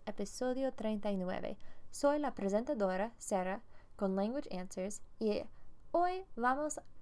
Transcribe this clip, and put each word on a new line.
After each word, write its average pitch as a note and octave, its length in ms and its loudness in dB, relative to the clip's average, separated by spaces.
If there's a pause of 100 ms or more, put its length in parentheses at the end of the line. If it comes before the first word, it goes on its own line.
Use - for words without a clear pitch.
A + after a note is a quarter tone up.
episodio B3+ 640 0
treinta G#3+ 380 0
y G3 60 2
nueve. F#3 420 -2 (320)
Soy D4 300 4
la C4+ 160 0
presentadora, G3+ 840 2
Sarah, F#3 440 0 (340)
con F#3+ 180 2
Language G#3+ 420 0
Answers, F#3 460 -4 (160)
y G#3 240 2 (480)
hoy F4+ 340 4 (120)
vamos C4+ 440 2 (220)